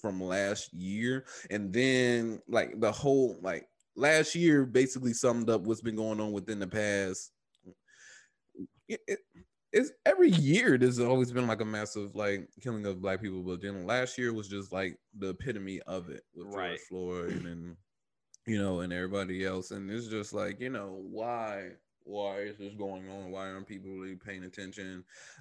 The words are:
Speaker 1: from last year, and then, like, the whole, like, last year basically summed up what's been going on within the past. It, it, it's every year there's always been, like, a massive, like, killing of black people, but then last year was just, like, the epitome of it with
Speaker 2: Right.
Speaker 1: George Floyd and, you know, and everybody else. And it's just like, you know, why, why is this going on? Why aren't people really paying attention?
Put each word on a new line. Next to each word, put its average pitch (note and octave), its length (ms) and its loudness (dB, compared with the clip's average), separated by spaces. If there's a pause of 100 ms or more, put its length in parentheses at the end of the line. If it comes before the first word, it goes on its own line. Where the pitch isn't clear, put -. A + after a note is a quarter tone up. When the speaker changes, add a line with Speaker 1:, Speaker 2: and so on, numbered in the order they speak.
Speaker 1:
from F#2+ 220 -2
last G2 500 0
year, A2 520 -2 (260)
and G2+ 220 -2
then, A#2+ 760 2
like, G#2 340 0
the G#2+ 120 4
whole, C3+ 500 4
like, F2+ 240 -4 (300)
last D3+ 400 4
year D#3 280 8
basically B2+ 480 4
summed A#2 380 2
up A2 120 4
what's G#2+ 180 0
been A2+ 160 -4
going A2 240 -2
on G#2+ 100 -2
within G#2 300 -4
the F#2+ 80 -4
past. G2+ 640 0 (1600)
It, A3+ 200 -6
it, - 100 -4 (540)
it's C4 180 4 (140)
every F4+ 260 8
year D#3 480 8
there's B2 220 6
always B2 320 4
been, B2 160 2
like, A2 140 0
a - 20 0
massive, G#2+ 500 -4
like, G2+ 340 -2 (120)
killing A2 260 -4
of F#2 160 -2
black F#2+ 180 -2
people, F#2 220 -6
but F2+ 180 -4
then G2 260 -6
last B2 300 0
year A#2+ 160 0
was G#2+ 160 -6
just, G2 220 -8
like, F#2 280 -4 (200)
the G2 120 -4
epitome F#2+ 520 -6
of F2 280 -8
it C2+ 120 -14 (120)
with G2 200 -12
Speaker 2:
Right. F2+ 240 -6
Speaker 1:
George - 40 -14
Floyd F2+ 640 -6
and, E2+ 300 -12 (680)
you G#2+ 160 0
know, F#2 180 0
and F2+ 120 -4
everybody F#2 520 -4
else. F#2 280 -4
And G2 180 -8
it's A#2 160 -6
just G#2+ 260 -6
like, G2 280 -4
you B2 100 -6
know, G2 320 -8
why, G#2+ 680 -6 (340)
why G2+ 340 -4
is G#2 200 -6
this G2+ 160 -10
going F#2+ 360 -8
on? F#2+ 220 -10
Why F#2+ 180 -8
aren't G2 160 -12
people F#2+ 240 -12
really F#2+ 240 -10
paying F#2 300 -12
attention? F#2+ 600 -12 (360)